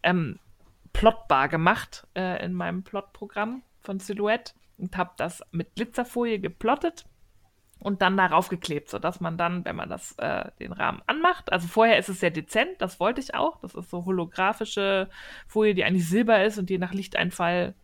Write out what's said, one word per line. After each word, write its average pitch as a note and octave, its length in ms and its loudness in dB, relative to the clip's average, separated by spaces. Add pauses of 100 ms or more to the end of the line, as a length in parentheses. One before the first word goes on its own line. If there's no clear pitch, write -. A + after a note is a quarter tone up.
ähm, E3+ 360 0 (540)
plottbar - 540 4
gemacht, E3+ 680 0
äh, F#3 280 -4
in F3+ 100 -4
meinem F3+ 300 -4
Plotprogramm G#3 800 -8 (200)
von G3 180 -8
Silhouette G#3 540 -2 (240)
und F#3+ 200 -8
hab F3+ 200 -2
das - 240 -6 (100)
mit E3 240 -6
Glitzerfolie A#3 640 -2
geplottet A3+ 640 -2 (760)
und G3 220 -2
dann F#3+ 160 4
darauf F3+ 320 4
geklebt, E3 400 -6
sodass D#3+ 320 -4
man E3 160 -4
dann, F3 280 -2
wenn - 100 -6
man - 140 -8
das, - 300 -10
äh, - 400 -4
den - 120 -10
Rahmen - 360 -2
anmacht, E4 440 0
also F3 160 0
vorher A3+ 300 6
ist - 120 0
es F#3 100 -6
sehr F3 100 2
dezent, A3 400 -2 (100)
das F#3 200 -4
wollte A#3+ 220 0
ich - 120 -10
auch, D#4+ 280 0
das F3 120 -14
ist - 160 -14
so F3 160 -8
holographische F#3+ 1040 0 (380)
Folie, G#3+ 260 4
die F3+ 100 2
eigentlich F3 260 2
silber A3 340 4
ist G#3 160 0
und F3+ 100 -4
je F#3+ 80 0
nach F3+ 160 -4
Lichteinfall F3+ 800 -2 (100)